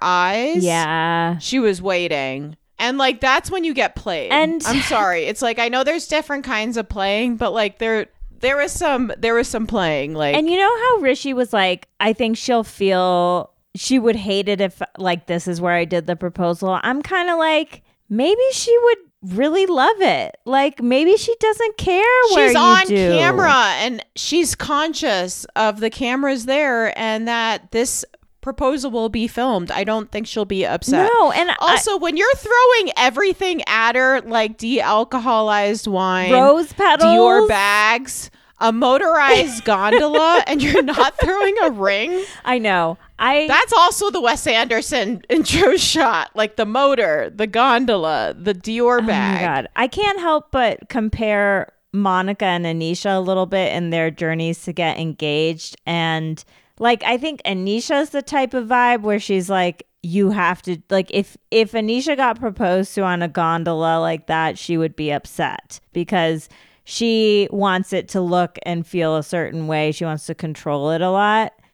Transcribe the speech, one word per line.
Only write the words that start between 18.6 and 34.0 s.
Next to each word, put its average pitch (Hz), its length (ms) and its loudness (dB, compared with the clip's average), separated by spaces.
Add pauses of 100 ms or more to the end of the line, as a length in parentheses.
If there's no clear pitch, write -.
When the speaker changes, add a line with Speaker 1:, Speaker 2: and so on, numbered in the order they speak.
Speaker 2:
would 480 220 4 (360)
really 311 300 2
love 359 380 2
it. 147 420 0
Like, 269 380 0
maybe 285 340 4
she 466 240 0
doesn't 440 380 0
care 370 260 2 (300)
where 294 140 6
Speaker 1:
She's - 60 4
Speaker 2:
you 311 60 4
Speaker 1:
on 370 260 6
Speaker 2:
do. 381 320 2
Speaker 1:
camera 349 360 4 (240)
and 240 260 -4 (100)
she's - 400 -2
conscious 269 920 -4 (100)
of 214 240 0
the 220 80 0
cameras 262 560 -2
there 254 540 0
and 220 280 -2
that 226 440 -2
this 233 340 -2 (380)
proposal 262 480 -4
will 226 180 -2
be 220 180 -4
filmed. 226 440 -4
I 196 140 -4
don't 214 280 -4
think 220 140 -8
she'll 214 180 -4
be 190 220 -2
upset. 302 480 0
Speaker 2:
No, 381 180 4
and 349 180 0
I - 100 0
Speaker 1:
Also, 349 360 2
when 330 220 -2
you're 480 180 4
throwing 480 600 4
everything 349 680 0
at 226 300 2
her, 262 240 2